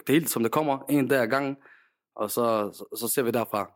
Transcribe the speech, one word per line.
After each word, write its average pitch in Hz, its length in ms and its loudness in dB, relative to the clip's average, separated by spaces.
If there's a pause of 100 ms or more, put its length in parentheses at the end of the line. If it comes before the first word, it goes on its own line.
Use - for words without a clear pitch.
det 131 80 2
hele, 160 120 2
som 117 160 -2
det 113 80 2
kommer, 143 380 0
en 139 180 2
dag 131 140 2
ad 113 60 0
gangen, 139 280 -2 (600)
og 107 160 -4
så, 113 420 0
så, - 260 -14
så 117 80 -4
ser 131 160 0
vi 117 80 0
derfra. 107 440 -2